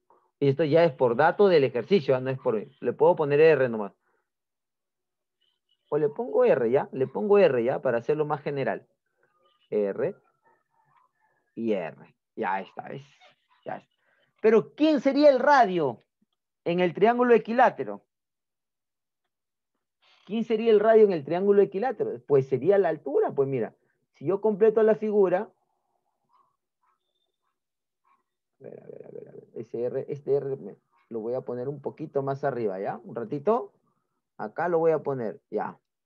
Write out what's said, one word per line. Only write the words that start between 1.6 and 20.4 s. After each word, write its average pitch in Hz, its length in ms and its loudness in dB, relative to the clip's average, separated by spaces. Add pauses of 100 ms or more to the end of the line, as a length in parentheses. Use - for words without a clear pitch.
ejercicio, 127 500 0
¿ah? 127 60 -6
No 131 80 -6
es 135 100 -8
por... 117 160 -2
Le 110 380 -6
puedo 165 240 2
poner 147 240 0
R 143 260 4
nomás. 107 240 -6 (2000)
O 151 80 -2
le 151 100 0
pongo 247 380 -2
R, 135 260 2
¿ya? 151 220 0
Le 131 120 -2
pongo 202 320 0
R, 139 240 4
¿ya? 143 200 -4
Para 120 160 -2
hacerlo 151 260 -2
más 151 180 -4
general. 131 460 -6 (800)
R 107 460 -4 (1400)
y 113 200 -6
R. 76 420 -10 (220)
Ya 98 240 -6
está, - 260 -18
¿ves? 139 160 -16 (600)
Ya 104 100 -12
está. - 160 -20 (500)
Pero, 220 320 2
¿quién 302 280 2
sería 285 280 4
el 262 100 4
radio 185 600 2 (680)
en 175 140 -2
el 180 160 0
triángulo 240 400 4
equilátero? 214 640 0 (2250)
¿Quién 220 200 -6